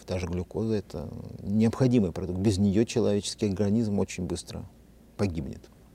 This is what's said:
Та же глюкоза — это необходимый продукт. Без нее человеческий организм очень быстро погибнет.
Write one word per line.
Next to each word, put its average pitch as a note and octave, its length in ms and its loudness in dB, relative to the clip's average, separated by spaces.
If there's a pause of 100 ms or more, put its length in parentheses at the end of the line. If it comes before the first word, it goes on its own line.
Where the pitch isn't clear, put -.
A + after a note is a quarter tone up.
Та F#2 140 -4
же F2+ 80 -4
глюкоза — F#2 480 -4
это F2+ 340 -6 (360)
необходимый A2 680 4
продукт. F2+ 300 -4
Без G2 180 4
нее G2+ 260 4
человеческий G#2 640 0
организм G2+ 520 0
очень F#2 240 -4
быстро F2+ 400 -6 (520)
погибнет. E2 440 -4 (340)